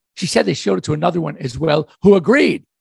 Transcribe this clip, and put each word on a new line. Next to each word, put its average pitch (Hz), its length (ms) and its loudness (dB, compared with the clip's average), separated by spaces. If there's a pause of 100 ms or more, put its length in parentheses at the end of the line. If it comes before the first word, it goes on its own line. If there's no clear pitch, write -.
(160)
She 180 120 -6
said - 180 0
they 175 80 0
showed 190 240 -2
it 175 80 -8
to 151 80 -4
another 160 260 -2
one 156 180 -6
as 127 200 -10
well 151 320 -2 (120)
who 202 140 6
agreed. 220 480 2 (180)